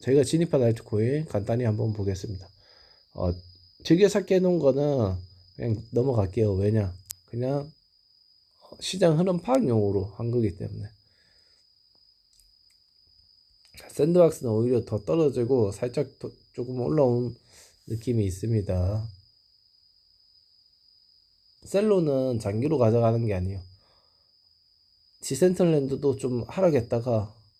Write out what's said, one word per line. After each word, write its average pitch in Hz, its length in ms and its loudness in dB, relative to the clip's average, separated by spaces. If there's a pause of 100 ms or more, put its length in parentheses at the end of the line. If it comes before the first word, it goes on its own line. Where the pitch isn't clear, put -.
저희가 135 240 4
진입한 160 380 0
알트코인 117 640 0
간단히 117 380 -2
한번 110 300 0
보겠습니다. 95 520 -6 (680)
어, 90 180 -2 (520)
즐겨찾기 190 500 4
해놓은 180 240 2
거는 135 560 2 (400)
그냥 117 280 -4 (100)
넘어갈게요. 110 640 0
왜냐? 101 400 0 (360)
그냥, 139 400 -4 (920)
어, - 200 -20
시장 175 380 2
흐름 180 220 0
파악용으로 110 760 0
한 117 140 -6
거기 113 260 0
때문에. 104 300 -10 (3000)
샌드박스는 156 640 4
오히려 117 320 2
더 110 140 -4
떨어지고 131 760 0
살짝 127 460 -6
더, - 120 -12 (220)
조금 127 280 -8
올라온 123 540 0 (520)
느낌이 113 400 -2
있습니다. 98 840 -2 (2500)
셀로는 151 720 2
장기로 113 400 -2
가져가는 117 480 2
게 104 80 0
아니에요. 92 260 -4 (1600)
디센트럴랜드도 143 960 0
좀 123 300 -4
하락했다가, 120 880 0 (260)